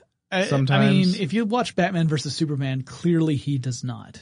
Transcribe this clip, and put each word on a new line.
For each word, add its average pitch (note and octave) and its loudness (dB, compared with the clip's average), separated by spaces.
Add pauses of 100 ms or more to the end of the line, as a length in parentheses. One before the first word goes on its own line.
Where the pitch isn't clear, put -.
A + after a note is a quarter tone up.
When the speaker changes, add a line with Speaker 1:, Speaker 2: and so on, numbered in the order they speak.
(320)
Speaker 1:
I, F#3 0
I F#3+ 2
Speaker 2:
Sometimes. F#3 4
Speaker 1:
mean, G3+ -4
if E3 -4
you A3+ 2
watch A3+ -2
Batman F3 2
versus D3 -2
Superman, C#3 -2
clearly D#3+ 0
he C#3 -2
does B2 -6
not. A2+ -12